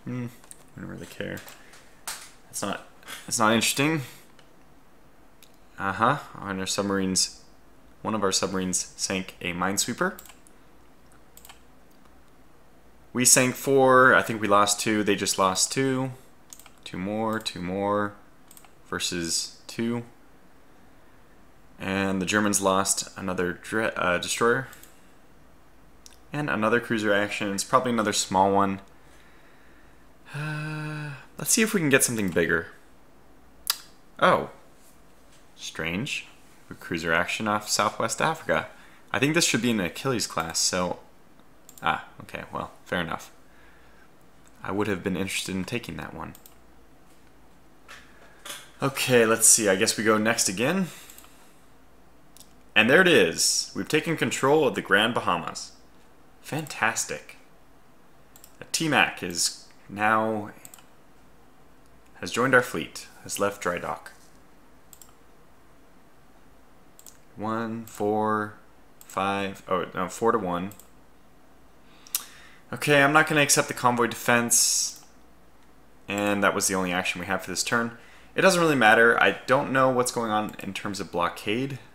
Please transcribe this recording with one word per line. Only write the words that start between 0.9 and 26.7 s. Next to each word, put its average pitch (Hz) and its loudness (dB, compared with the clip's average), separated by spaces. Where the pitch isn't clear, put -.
care. 95 -10
That's - -10
not, - -8
that's - -6
not 110 6
interesting. 139 2
Uh-huh, 104 0
on 98 -8
our 95 -6
submarines, 98 -2
one 107 -4
of 101 -2
our 95 2
submarines 92 -4
sank - -6
a 87 -6
minesweeper. 101 -2
We 123 2
sank 127 6
four, 131 6
I 85 8
think 110 -4
we 107 -2
lost 101 4
two, 107 2
they 101 2
just 95 -4
lost 95 2
two. 131 -2
Two - -12
more, 107 -4
two 90 -10
more, 101 -2
versus 87 -6
two. 117 -6
And 98 -2
the 90 -2
Germans 101 0
lost 95 0
another 92 -4
dre-, - -4
uh, 90 0
destroyer. 117 0
And 147 -4
another 107 2